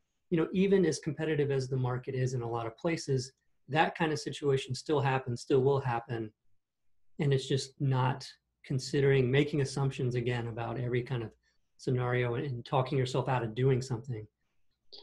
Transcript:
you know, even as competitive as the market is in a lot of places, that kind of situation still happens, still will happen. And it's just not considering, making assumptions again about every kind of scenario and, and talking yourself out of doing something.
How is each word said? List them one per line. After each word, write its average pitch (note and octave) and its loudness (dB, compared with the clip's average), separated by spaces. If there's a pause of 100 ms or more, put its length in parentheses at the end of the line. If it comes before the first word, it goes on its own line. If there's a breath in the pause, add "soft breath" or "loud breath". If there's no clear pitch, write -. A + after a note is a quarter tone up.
(300)
you F3 2
know, D#3+ 2
even F#3+ 4
as D3+ 0
competitive D3+ -2
as C3 0
the C3+ -2
market B2+ -4
is B2+ 0
in B2 -4
a A#2 -6
lot A#2 -4
of A2+ -10
places, D3+ -2 (380)
that D#3+ 2
kind D#3+ 2
of D3 -2
situation C3+ -2
still D3 0
happens, C3 0
still C3+ 4
will C3+ 4
happen. A#2 -4 (880)
And C#3+ 2
it's C3 0
just - -2
not C3 0 (380)
considering, C3+ 2
making D3 2
assumptions C3 -2
again A#2+ -2
about A#2 -6
every A#2+ -2
kind B2 -4
of G#2+ -10 (460)
scenario B2 0
and, D3+ -4
and B2 -8
talking C3+ 0
yourself B2+ 0
out B2 0
of A2 -6
doing B2+ 4
something. A2 -6 (760 loud breath)